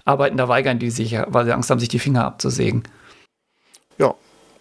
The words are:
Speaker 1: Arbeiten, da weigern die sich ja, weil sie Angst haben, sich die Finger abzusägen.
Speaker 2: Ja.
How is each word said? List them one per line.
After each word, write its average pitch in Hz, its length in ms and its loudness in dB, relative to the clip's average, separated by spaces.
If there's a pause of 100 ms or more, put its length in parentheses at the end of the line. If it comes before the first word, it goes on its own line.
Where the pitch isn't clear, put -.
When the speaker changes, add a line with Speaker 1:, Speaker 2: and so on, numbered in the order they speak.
Speaker 1:
Arbeiten, 139 320 2
da 127 120 0
weigern 127 300 2
die 120 140 -2
sich 113 200 -4
ja, 110 180 -2
weil 120 160 2
sie 117 80 2
Angst 123 160 -2
haben, 127 100 2
sich 117 100 -2
die 120 100 0
Finger 127 260 2
abzusägen. 120 580 -2 (1160)
Speaker 2:
Ja. - 160 2 (480)